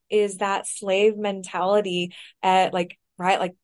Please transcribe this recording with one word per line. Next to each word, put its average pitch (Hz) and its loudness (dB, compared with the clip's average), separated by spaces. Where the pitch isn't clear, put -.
is 202 0
that 196 -2
slave 202 2
mentality 190 -2
at, 185 4
like, 180 -4
right, 185 0
like, 180 -4